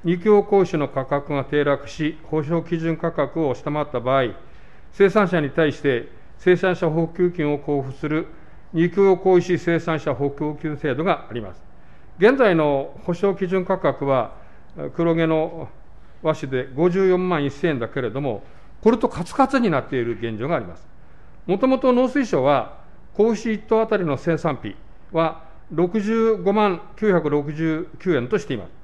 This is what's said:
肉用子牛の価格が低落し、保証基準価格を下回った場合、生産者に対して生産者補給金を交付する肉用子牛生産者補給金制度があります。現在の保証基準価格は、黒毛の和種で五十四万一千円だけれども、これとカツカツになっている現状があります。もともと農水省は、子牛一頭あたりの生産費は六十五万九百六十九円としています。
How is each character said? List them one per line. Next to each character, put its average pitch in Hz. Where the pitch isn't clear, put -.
肉 175
用 208
子 202
牛 180
の 143
価 131
格 143
が 139
低 147
落 143
し、 151
保 156
証 165
基 165
準 160
価 165
格 156
を 127
下 147
回 147
っ -
た 123
場 131
合、 123
生 196
産 208
者 170
に 139
対 156
し -
て 127
生 180
産 180
者 170
補 165
給 180
金 147
を 143
交 143
付 127
す 151
る 156
肉 175
用 190
子 185
牛 180
生 170
産 160
者 139
補 139
給 151
金 151
制 135
度 156
が 180
あ 110
り 117
ま 95
す。 -
現 240
在 208
の 147
保 175
証 196
基 190
準 185
価 185
格 143
は、 131
黒 165
毛 165
の 160
和 156
種 135
で 127
五 165
十 190
四 185
万 156
一 139
千 170
円 131
だ 113
け 139
れ 120
ど 131
も、 117
こ 220
れ 247
と 240
カ 170
ツ -
カ 262
ツ 269
に 226
な 143
っ -
て 135
い 117
る 117
現 110
状 127
が 165
あ 135
り 101
ま 87
す。 -
も 185
と 262
も 262
と 262
農 247
水 254
省 143
は、 139
子 220
牛 220
一 208
頭 220
あ 220
た 220
り 185
の 139
生 165
産 156
費 104
は 160
六 180
十 226
五 180
万 208
九 214
百 151
六 147
十 160
九 175
円 120
と 208
し -
て -
い 117
ま 90
す。 -